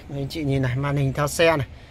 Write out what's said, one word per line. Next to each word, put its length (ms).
quý 80
anh 100
chị 160
nhìn 180
này, 140
màn 200
hình 160
theo 160
xe 280
này. 100